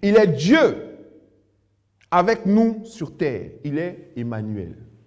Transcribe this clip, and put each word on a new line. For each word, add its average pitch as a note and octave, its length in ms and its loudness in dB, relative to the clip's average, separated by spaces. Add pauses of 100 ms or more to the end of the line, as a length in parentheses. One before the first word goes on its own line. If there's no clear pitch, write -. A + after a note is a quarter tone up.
Il G3+ 140 2
est G#3+ 120 6
Dieu F3 680 2 (1120)
avec G3 360 0
nous G#3+ 400 2
sur - 320 -12
terre. C#3 340 -4 (120)
Il D3 140 -6
est F3+ 380 -8
Emmanuel. G#2+ 640 -8 (300)